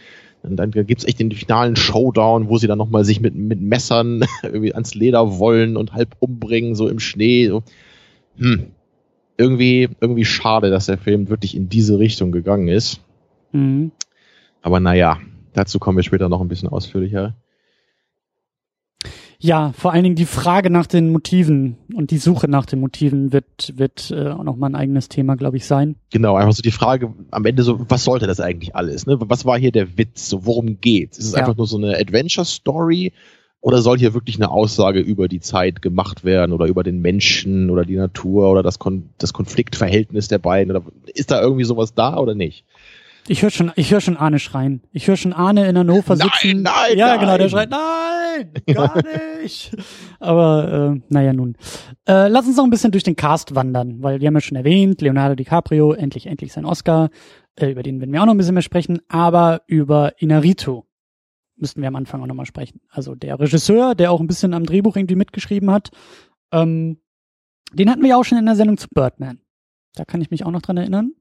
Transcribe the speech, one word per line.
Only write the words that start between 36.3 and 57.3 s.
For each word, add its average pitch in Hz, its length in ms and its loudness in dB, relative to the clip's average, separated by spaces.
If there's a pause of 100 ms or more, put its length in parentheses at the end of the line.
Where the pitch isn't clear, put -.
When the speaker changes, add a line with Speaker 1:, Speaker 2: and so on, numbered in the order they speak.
Speaker 1:
oder 82 140 0
über 90 180 0
den 90 160 -4
Menschen 95 720 0
oder 90 160 0
die 95 100 -4
Natur 95 560 2
oder 95 100 4
das 90 160 -2
Kon-, 95 320 -6 (100)
das - 120 -4
Konfliktverhältnis 104 960 -2
der 101 120 0
beiden? 92 360 0
Oder 87 100 -4 (280)
ist - 180 -6
da 120 100 2
irgendwie 127 220 0
sowas 113 300 -2
da 143 240 0
oder 120 180 -2
nicht? 87 300 -6 (640)
Speaker 2:
Ich 196 160 0
hör 208 80 2
schon, 170 240 -2
ich 156 160 0
hör 202 100 4
schon 175 160 -2
Arne 151 220 0
schreien. 135 420 -4 (100)
Ich - 160 -4
hör 196 80 4
schon 180 180 -2
Arne 190 360 2
in 180 80 2
Hannover 180 380 4
Speaker 1:
Nein, 175 140 2 (120)
Speaker 2:
sitzen. 294 220 0
Speaker 1:
nein, 233 340 2
Speaker 2:
Ja, 233 200 4
genau, 196 200 2
der 185 40 2
Speaker 1:
nein. 190 80 4
Speaker 2:
schreit, 214 200 0
„Nein, 330 840 -4 (120)
Speaker 1:
<laughs> 156 80 0
Speaker 2:
gar 143 300 0 (400)
nicht.“ - 320 -14 (440)
Aber, 156 760 2
äh, 127 140 -8
na 147 120 2
ja, 135 120 2
nun. 123 220 -4 (520)
Äh, 196 220 6
lass 233 180 2
uns 262 100 2
noch 277 60 4
ein 247 80 4
bisschen 233 200 2
durch 190 120 0
den 165 140 0
Cast 151 360 0
wandern, 127 480 -2
weil 139 200 -2
wir 151 60 2
haben 151 80 4
ja 147 60 4
schon - 160 -10
erwähnt, 185 440 2
Leonardo 139 340 2
DiCaprio, 151 560 2
endlich, 156 340 -6
endlich 147 280 -12
sein 151 120 -10
Oscar, 160 440 0 (460)